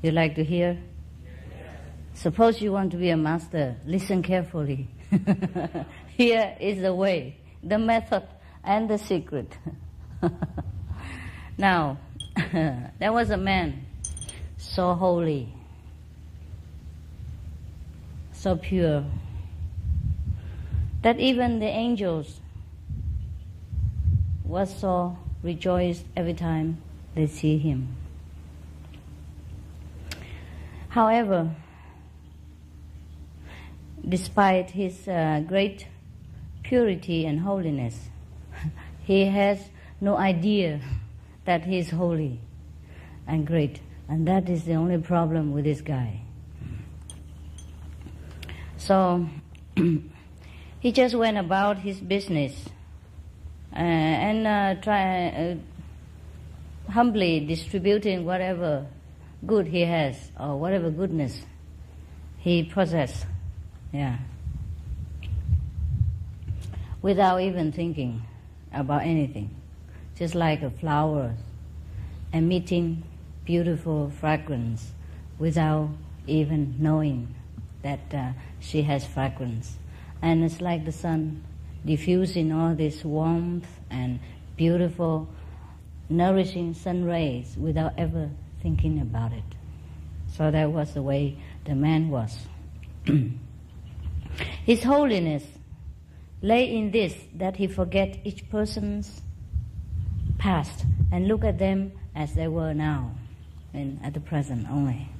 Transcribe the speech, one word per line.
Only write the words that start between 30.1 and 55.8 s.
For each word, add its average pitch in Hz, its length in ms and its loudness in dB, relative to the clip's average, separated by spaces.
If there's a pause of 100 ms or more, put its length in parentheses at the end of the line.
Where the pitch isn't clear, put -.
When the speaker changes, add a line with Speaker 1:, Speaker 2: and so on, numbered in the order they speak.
Speaker 1:
However, 220 600 6 (2500)
despite 185 600 4
his, 185 380 -4
uh, 160 400 2
great 196 400 0 (760)
purity 185 640 2
and 151 140 2
holiness, 160 580 0 (560)
<laughs> - 500 -8
he 196 220 6
has 196 340 4 (400)
no 202 160 4
idea 185 640 4 (680)
that 170 200 4
he 185 140 2
is 165 100 -2
holy 160 500 0 (880)
and 151 200 2
great. 151 320 2 (280)
And 156 200 2
that 185 200 4
is 170 180 0
the 165 100 2
only 170 240 4
problem 160 540 2
with 147 100 2
this 143 180 2
guy. 120 400 -2 (2500)
So, 180 500 4 (480)
<clears throat> - 1040 -2
he 247 120 4
just 247 240 6
went 226 240 4
about 196 400 4
his 190 200 -4
business, 180 540 0 (1200)
uh, - 60 -4
and, 165 680 4
uh, 202 360 4
try, 190 480 2
uh, 170 260 -2 (1300)